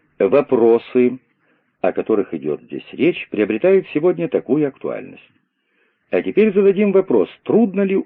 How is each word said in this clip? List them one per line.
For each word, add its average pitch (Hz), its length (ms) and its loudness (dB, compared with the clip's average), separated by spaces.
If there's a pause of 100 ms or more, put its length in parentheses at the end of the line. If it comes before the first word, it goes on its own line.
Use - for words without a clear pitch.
(180)
вопросы, 120 1000 2 (600)
о 92 120 -2
которых 101 420 -2
идет 73 280 -8
здесь - 300 -14
речь, - 380 -2
приобретают 110 640 0
сегодня 165 340 -2
такую 147 380 -2
актуальность. - 640 -12 (800)
А 92 100 0
теперь 196 320 2
зададим 196 400 2
вопрос, 131 360 2 (160)
трудно 196 380 0
ли 190 240 -2